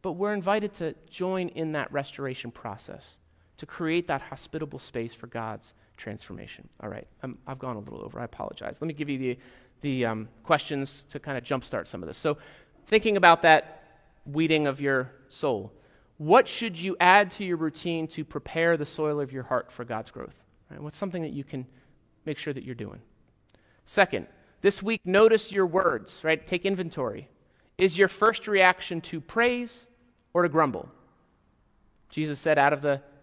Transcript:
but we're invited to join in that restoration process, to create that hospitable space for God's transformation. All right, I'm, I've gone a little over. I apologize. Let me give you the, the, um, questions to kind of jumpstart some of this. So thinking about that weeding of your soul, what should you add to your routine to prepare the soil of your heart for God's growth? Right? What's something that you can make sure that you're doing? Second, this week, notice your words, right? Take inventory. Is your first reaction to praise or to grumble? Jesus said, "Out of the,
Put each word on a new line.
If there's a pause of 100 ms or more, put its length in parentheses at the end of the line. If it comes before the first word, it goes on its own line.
but
we're
invited
to (160)
join
in
that
restoration
process, (380)
to
create
that
hospitable
space
for
God's (220)
transformation. (120)
All
right, (160)
I'm,
I've
gone
a
little
over.
I
apologize.
Let
me
give
you
the, (420)
the,
um, (160)
questions
to
kind
of
jumpstart
some
of
this.
So (480)
thinking
about
that (420)
weeding
of
your (180)
soul, (460)
what
should
you
add
to
your
routine
to
prepare
the
soil
of
your
heart
for
God's
growth? (340)
Right?
What's
something
that
you
can (580)
make
sure
that
you're
doing? (840)
Second, (320)
this
week,
notice
your
words,
right?
Take
inventory. (480)
Is
your
first
reaction
to
praise (480)
or
to
grumble? (1200)
Jesus
said,
"Out
of
the, (220)